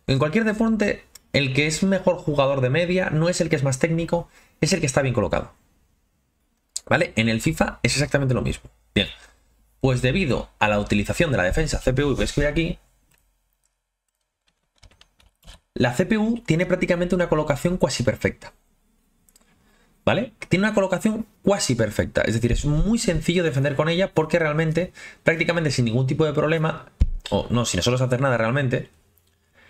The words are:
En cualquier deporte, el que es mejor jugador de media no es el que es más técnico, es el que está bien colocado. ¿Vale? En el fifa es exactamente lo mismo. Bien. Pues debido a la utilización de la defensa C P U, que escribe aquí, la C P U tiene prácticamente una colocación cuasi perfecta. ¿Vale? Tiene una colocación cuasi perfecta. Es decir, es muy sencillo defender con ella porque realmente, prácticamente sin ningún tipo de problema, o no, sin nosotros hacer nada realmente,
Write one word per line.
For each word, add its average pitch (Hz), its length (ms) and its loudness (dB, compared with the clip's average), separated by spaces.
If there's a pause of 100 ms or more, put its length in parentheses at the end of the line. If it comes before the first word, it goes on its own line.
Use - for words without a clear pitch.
En 131 120 2
cualquier 156 240 2
deporte, 214 640 0 (260)
el 135 220 0
que 147 140 2
es 156 160 -4
mejor 185 340 2
jugador 139 420 0
de 127 100 2
media 175 400 0
no 160 200 2
es 180 100 0
el 165 100 -2
que 156 60 0
es 127 80 0
más 135 160 0
técnico, 165 500 -2 (300)
es 160 140 2
el 170 80 2
que 156 40 0
está 143 160 0
bien 131 120 0
colocado. - 400 -2 (1300)
¿Vale? 147 280 0
En 113 140 2
el 113 120 0
fifa - 400 -2
es 127 120 0
exactamente 139 420 0
lo 101 80 -2
mismo. - 260 -6 (240)
Bien. 101 140 0 (720)
Pues 127 240 0
debido 139 460 -2 (100)
a 107 80 2
la 104 120 2
utilización 104 520 0
de 113 60 0
la 90 60 2
defensa 147 360 0
C 127 140 0
P 139 100 0
U, 143 120 0
que - 100 -2
escribe 143 220 -2
aquí, 165 300 -2 (3000)
la 127 220 0
C 185 100 0
P 220 140 2
U 226 260 0
tiene 170 220 2
prácticamente 180 480 0
una 175 120 2
colocación 156 500 0
cuasi - 260 0
perfecta. - 500 -4 (1500)
¿Vale? 180 280 -2 (140)
Tiene 202 180 0
una 214 100 0
colocación 202 500 0 (160)
cuasi 190 320 0
perfecta. 104 480 0
Es 110 140 0
decir, 117 160 0
es - 140 0
muy 165 340 2
sencillo 170 440 0
defender 139 320 0
con 156 140 0
ella 180 240 0
porque 165 240 0
realmente, 160 560 0 (300)
prácticamente 165 480 0
sin 127 140 0
ningún 120 200 0
tipo 143 180 0
de 151 100 0
problema, 156 580 -2 (400)
o - 180 0
no, 117 160 0
sin 95 140 -2
nosotros 123 220 0
hacer 127 200 0
nada 131 160 2
realmente, 123 540 -2 (800)